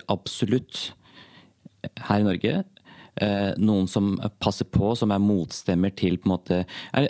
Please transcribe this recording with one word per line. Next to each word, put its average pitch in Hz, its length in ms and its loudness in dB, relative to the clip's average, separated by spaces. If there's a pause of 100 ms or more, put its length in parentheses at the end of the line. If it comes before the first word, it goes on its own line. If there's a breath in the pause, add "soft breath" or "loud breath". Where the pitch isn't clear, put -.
absolutt - 800 -4 (1200 soft breath)
her 104 100 4
i 107 60 4
Norge, 107 400 0 (560 loud breath)
eh, 101 380 0
noen 101 300 4
som 101 300 0 (220)
passer - 240 0
på, 107 340 0
som 107 140 2
er 98 100 2
motstemmer 95 720 0
til 90 240 0
på - 80 -4
en 95 80 2
måte, 90 320 -2 (260 loud breath)
her, 139 180 2